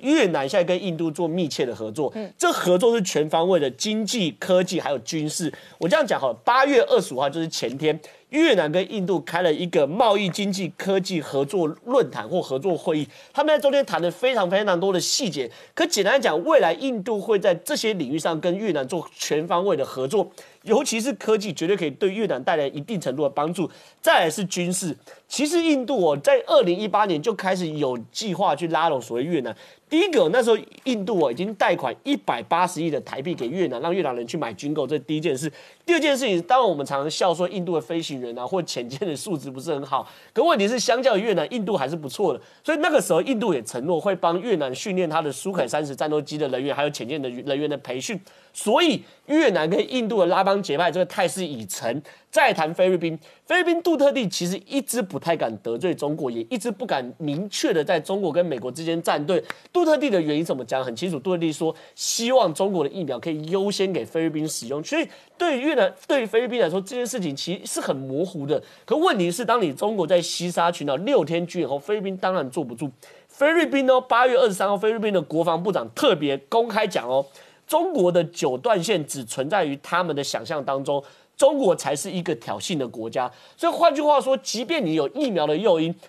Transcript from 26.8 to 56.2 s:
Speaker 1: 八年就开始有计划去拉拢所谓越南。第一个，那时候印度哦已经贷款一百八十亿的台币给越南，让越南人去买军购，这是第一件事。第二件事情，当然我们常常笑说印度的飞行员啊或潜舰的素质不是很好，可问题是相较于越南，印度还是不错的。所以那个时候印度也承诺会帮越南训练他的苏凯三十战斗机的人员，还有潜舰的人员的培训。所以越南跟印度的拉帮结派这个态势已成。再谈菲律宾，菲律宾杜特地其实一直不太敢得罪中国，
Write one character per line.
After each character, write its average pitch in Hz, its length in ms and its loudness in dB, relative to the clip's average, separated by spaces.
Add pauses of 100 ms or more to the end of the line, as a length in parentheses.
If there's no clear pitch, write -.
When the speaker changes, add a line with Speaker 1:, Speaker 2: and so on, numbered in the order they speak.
Speaker 1:
八 202 180 4
年 165 160 0
就 226 120 0
开 190 220 -2
始 180 120 -4
有 143 280 -2 (160)
计 214 220 -4
划 165 220 2
去 170 140 -4
拉 160 200 2
拢 139 100 0
所 120 180 -6
谓 127 60 0
越 165 180 0
南。 113 140 -6 (320)
第 302 120 2
一 392 100 4
个， 220 220 4
那 247 100 4
时 226 80 2
候 220 80 6 (280)
印 220 200 -2
度 185 180 0
哦 127 80 0
已 117 40 -4
经 196 200 -4
贷 220 200 2
款 131 180 -4 (100)
一 277 120 0
百 120 280 -4
八 175 220 2
十 156 160 -4
亿 165 80 -2
的 143 120 -2
台 - 200 -10
币 165 140 -4
给 123 120 -6
越 170 200 -2
南， 123 140 -4
让 170 120 0
越 196 80 0
南 135 140 -2
人 120 100 -6
去 170 120 -6
买 127 160 -4
军 143 200 -6
购， 147 140 -2
这 151 80 -2
是 143 60 -2
第 151 160 -4
一 - 20 -2
件 151 180 0
事。 147 140 -6 (340)
第 349 80 2
二 330 60 4
件 277 180 2
事 262 80 -2
情， 185 180 2
当 254 160 4
然 254 80 4
我 180 60 2
们 143 120 -4
常 139 160 -2
常 151 100 -4
笑 180 220 2
说 175 160 -2
印 185 140 -6
度 170 120 -2
的 151 60 0
飞 165 200 -4
行 151 180 -8
员 120 200 -8
啊 123 80 -6
或 180 160 -2
潜 127 240 -6
舰 139 200 -6
的 160 80 -4
素 165 220 -6
质 135 140 -10
不 131 80 -12
是 165 140 -6
很 139 120 -4
好， 131 240 -2 (240)
可 220 80 2
问 320 160 4
题 202 100 2
是 240 120 0
相 247 240 0
较 233 140 4
于 185 40 2
越 220 120 0
南， 160 200 2
印 233 120 -2
度 202 100 -2
还 135 120 0
是 156 80 -4
不 151 120 -8
错 160 260 0
的。 127 80 -6 (220)
所 302 100 0
以 320 40 0
那 330 120 2
个 294 120 4
时 185 100 0
候 170 100 4
印 240 160 0
度 208 160 0
也 123 100 0
承 123 220 -6
诺 170 140 0
会 196 160 0
帮 175 240 0
越 214 160 0
南 135 180 -2
训 185 220 -6
练 185 140 0
他 156 120 0
的 151 80 -2
苏 160 220 -6
凯 165 160 0
三 151 180 -2
十 139 80 -8
战 151 160 -4
斗 151 120 0
机 151 160 -8
的 147 100 -2
人 127 160 -2
员， 139 100 -2
还 135 100 0
有 151 60 0
潜 135 180 -8
舰 147 140 -6
的 131 80 -4
人 127 300 -6
员 147 100 -2
的 143 100 -4
培 127 200 -8
训。 190 200 -8 (340)
所 269 300 2
以 302 180 2 (260)
越 294 240 4
南 160 180 0
跟 208 240 0
印 233 160 -2
度 226 100 0
的 180 60 6
拉 170 180 2
帮 196 180 2
结 - 160 -2
派 170 140 2
这 170 80 -2
个 180 60 2
态 180 220 -2
势 185 180 -4
已 127 200 -10
成。 117 360 -6 (280)
再 269 240 4
谈 160 200 0
菲 185 140 4
律 185 100 4
宾， 165 200 -4 (280)
菲 330 120 2
律 359 60 4
宾 339 200 2
杜 330 140 2
特 277 120 6
地 247 200 0
其 - 180 -4
实 185 180 -4
一 269 160 -2
直 240 200 -4
不 170 180 -6
太 165 160 0
敢 127 220 -4
得 117 200 -4
罪 165 160 -2
中 147 220 -4
国， 147 160 -4